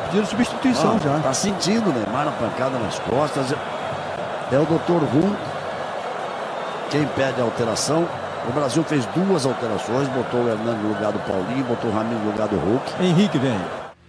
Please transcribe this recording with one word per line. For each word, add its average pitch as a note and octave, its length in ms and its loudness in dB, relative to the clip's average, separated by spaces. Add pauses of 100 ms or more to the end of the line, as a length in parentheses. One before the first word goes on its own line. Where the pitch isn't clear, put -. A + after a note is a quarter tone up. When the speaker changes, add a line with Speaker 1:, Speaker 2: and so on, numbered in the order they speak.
Speaker 1:
pedir G3+ 200 2
substituição A3+ 680 2
Speaker 2:
Ah, - 20 2
Speaker 1:
já. D3 220 2
Speaker 2:
tá C3+ 120 2
sentindo, G3 600 2
Neymar, A#2+ 360 0
a C#3 40 -2
pancada B2+ 460 0
nas G#2 200 -2
costas. B2+ 540 0 (1000)
É C3 80 4
o E3 40 4
doutor E3 380 2
Rum D3+ 320 4 (1500)
quem D3 160 0 (120)
pede C3 240 0
a B2 40 2
alteração. C3+ 640 0 (400)
O A#2+ 40 -2
Brasil D3 320 2
fez C#3+ 220 0
duas F3 380 2
alterações, A#2+ 600 0
botou B2 380 0
o A#2+ 40 2
Hernando A2 360 0
no G#2+ 60 2
lugar G#2 220 0
do G2+ 60 -2
Paulinho, G2 460 -2
botou A#2+ 260 0
o - 20 0
Ramiro A2 280 0
no G#2 100 0
lugar G#2 160 0
do G#2 100 0
Hulk. G2 460 0
Speaker 1:
Henrique F#3 360 4
vem. B2 200 2 (500)